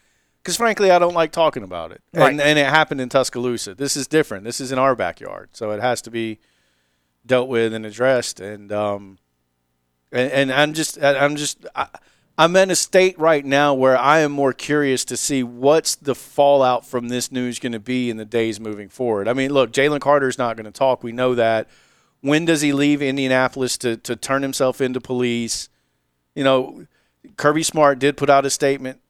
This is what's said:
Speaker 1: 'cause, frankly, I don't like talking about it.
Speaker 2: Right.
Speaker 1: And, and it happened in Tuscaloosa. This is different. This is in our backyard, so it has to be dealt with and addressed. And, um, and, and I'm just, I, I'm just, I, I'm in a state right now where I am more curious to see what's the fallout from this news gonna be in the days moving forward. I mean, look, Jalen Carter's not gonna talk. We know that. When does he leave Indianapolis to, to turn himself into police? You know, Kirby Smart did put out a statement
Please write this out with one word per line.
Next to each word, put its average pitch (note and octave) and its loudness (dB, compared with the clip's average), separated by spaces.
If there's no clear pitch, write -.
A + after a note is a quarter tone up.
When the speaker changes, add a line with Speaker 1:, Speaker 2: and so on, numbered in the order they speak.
Speaker 1:
'cause, F3 -6
frankly, G#3 2
I F3+ 8
don't F3 2
like E3 0
talking D#3 -2
about F2 -12
it. - -20
Speaker 2:
Right. C#3 4
Speaker 1:
And, D3 -4
and D3+ 4
it C#3+ 4
happened D3 2
in B2 -8
Tuscaloosa. A#2+ -2
This C#3 -6
is C3+ -6
different. C3 -2
This A#2 -10
is C3 -8
in C3 -2
our C3 4
backyard, F2 -8
so A2 -8
it G#2+ -6
has A#2+ -2
to - -18
be A2+ -8
dealt B2+ 2
with A#2 0
and A2 -10
addressed. A#2+ -2
And, G2+ -14
um, G2+ -6
and, B2+ -2
and C3+ 0
I'm D3+ 2
just, D#3 -6
I, C#3+ 2
I'm C#3+ 0
just, D3 -8
I, C#3 -6
I'm E3 4
in F#3+ 4
a F3 0
state F#3 2
right D#3 2
now C#3+ 2
where C3 4
I C#3 4
am D3 2
more C#3 0
curious C#3+ -2
to B2+ -10
see C3+ -2
what's B2+ 0
the C#3 -6
fallout C3+ 2
from A#2+ -6
this B2 -6
news B2 -6
gonna A#2 -8
be B2 -4
in A2 -6
the A2 -12
days A2+ -2
moving G#2 -12
forward. A2 -4
I B2 0
mean, C3+ -2
look, B2+ 2
Jalen C#3 0
Carter's C#3 2
not A#2+ -4
gonna G#2+ -14
talk. C3 0
We A#2 -10
know B2+ 0
that. A2+ 0
When D3+ 2
does E3 2
he D3 0
leave C#3+ 2
Indianapolis C3 0
to, A#2 -2
to A#2+ -8
turn C3+ -2
himself C3+ -2
into B2+ -2
police? A#2+ -4
You D3 -6
know, C3+ 0
Kirby D3+ 2
Smart C#3+ 2
did C#3+ 0
put C#3+ -2
out C#3 6
a C#3 -2
statement C3+ -2